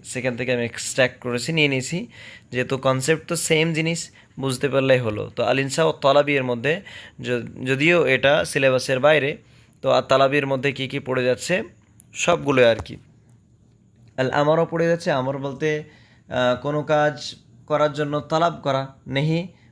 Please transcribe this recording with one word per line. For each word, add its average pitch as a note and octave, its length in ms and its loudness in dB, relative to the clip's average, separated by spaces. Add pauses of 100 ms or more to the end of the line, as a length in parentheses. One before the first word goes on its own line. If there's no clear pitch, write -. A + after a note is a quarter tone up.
সেখান B2 340 -6
থেকে B2 160 -2
আমি A#2+ 120 -2
এক্সট্র্যাক্ট - 540 -2
করেছি, A#2+ 340 -4
নিয়ে D3+ 140 4
নিয়েছি। C#3 400 -4 (440)
যেহেতু B2+ 260 -2
কনসেপ্ট C3+ 500 0
তো E3+ 80 -4
সেম E3 380 0
জিনিস, E3 380 -4 (280)
বুঝতে C3 300 -2
পারলেই C3 300 2
হলো। G#2+ 360 -6
তো A#2+ 80 -2
আল B2+ 160 2
ইনশা C#3 260 0
ও D#3+ 60 2
তলাবি C#3+ 420 2
এর C3+ 100 0
মধ্যে B2+ 380 -2 (400)
য-, A#2+ 440 -6
যদিও D3 400 4
এটা C3+ 400 2
সিলেবাসের C3 540 0
বাইরে, C#3+ 380 4 (440)
তো C3+ 80 -2
আর B2+ 120 4
তালাবির C3+ 460 2
মধ্যে C3+ 240 -2
কী C3 160 -6
কী C#3 120 -6
পড়ে C3 240 -2
যাচ্ছে? F3 400 0 (500)
সবগুলো C#3 540 2
আর A2+ 80 6
কি। G#2+ 220 -10 (1200)
আল C3 140 0
আমারও D3+ 340 2
পড়ে E3 220 -2
যাচ্ছে। E3+ 240 0
আমর C3+ 260 -2
বলতে, D3+ 460 -4 (460)
আহ, B2 320 0
কোনো D3 220 -2
কাজ D3 520 0 (320)
করার D3 260 2
জন্য D3 260 -4
তালাব D#3+ 440 0
করা, C3+ 240 -2 (200)
নেহি D#3+ 400 -2 (240)